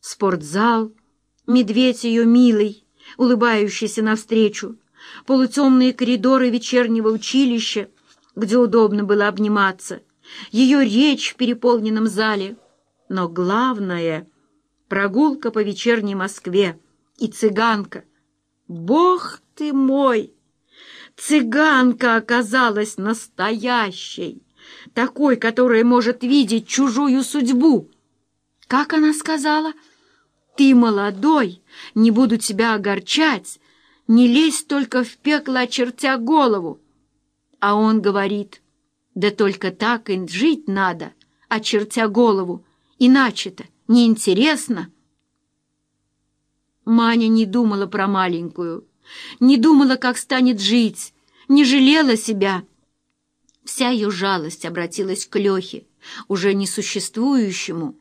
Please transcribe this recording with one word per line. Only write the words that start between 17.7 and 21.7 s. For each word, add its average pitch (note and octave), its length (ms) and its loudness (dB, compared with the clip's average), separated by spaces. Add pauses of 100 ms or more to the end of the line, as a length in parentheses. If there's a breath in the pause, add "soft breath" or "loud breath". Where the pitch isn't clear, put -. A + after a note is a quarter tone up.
Бог D4 720 -2 (160)
ты D4+ 160 -6
мой! C4+ 600 0 (840 loud breath)
Цыганка B3+ 1000 0